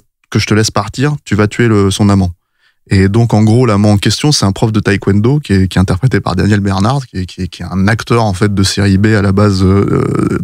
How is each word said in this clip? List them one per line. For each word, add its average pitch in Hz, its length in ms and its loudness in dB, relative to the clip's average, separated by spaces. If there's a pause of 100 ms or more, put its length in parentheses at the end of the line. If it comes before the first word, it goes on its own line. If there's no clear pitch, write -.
(320)
que 113 80 0
je - 80 -2
te 107 80 0
laisse 107 160 0
partir, 131 440 -4 (100)
tu - 100 -4
vas 104 120 2
tuer 120 200 0
le, 101 240 2
son 101 180 2
amant. » 95 220 2 (580)
Et 98 180 2
donc, 113 280 0
en 107 80 2
gros, 120 240 2
l'amant 104 240 2
en 104 60 4
question, 110 340 -2
c'est 123 140 0
un 98 60 2
prof 113 200 -2
de 107 80 -2
taekwondo 104 600 0
qui 101 140 -4
est, 95 140 2
qui - 100 -8
est 92 40 4
interprété 98 400 0
par - 140 -4
Daniel 101 240 0
Bernard, 101 460 -2
qui 101 120 -14
est, 92 100 -6
qui - 160 -14
est, 87 40 -6
qui - 140 -16
est 87 80 -10
un 95 180 -2
acteur, 117 360 0
en 104 100 -2
fait, 101 220 0
de 98 80 0
série 98 340 0
B 101 100 0
à 110 140 2
la 98 100 0
base, 98 300 2
euh, - 840 0